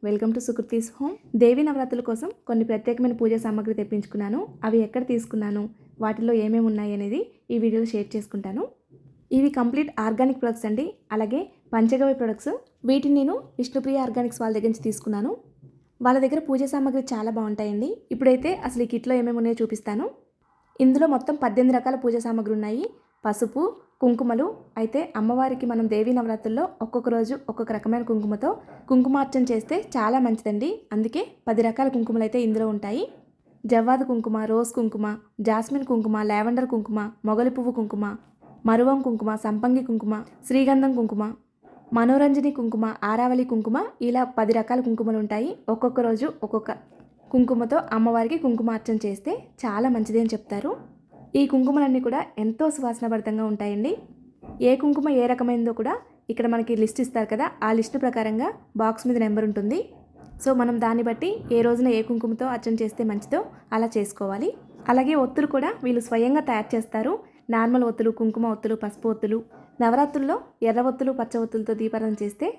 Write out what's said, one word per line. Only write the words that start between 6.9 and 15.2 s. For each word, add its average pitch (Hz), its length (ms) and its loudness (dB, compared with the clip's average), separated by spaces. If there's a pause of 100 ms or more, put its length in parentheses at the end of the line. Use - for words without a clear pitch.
అనేది 202 240 -4 (300)
ఈ 233 140 0
వీడియోలో 226 280 2
షేర్ 208 220 -4
చేసుకుంటాను. 208 500 -6 (680)
ఇవి 269 280 4
కంప్లీట్ 269 340 0 (140)
ఆర్గానిక్ 254 360 0
ప్రొడక్ట్స్ 226 280 -2
అండి, 240 160 -2 (260)
అలాగే 220 280 -2 (340)
పంచగవ్య 262 460 4
ప్రొడక్ట్స్. 226 320 -2 (380)
వీటిని 277 300 4
నేను 311 160 0 (240)
విష్ణుప్రియ 269 460 -2
ఆర్గానిక్స్ 240 360 -4
వాళ్ళ 226 140 0
దగ్గర 220 160 2
నుంచి 220 160 -6
తీసుకున్నాను. 214 440 -4 (680)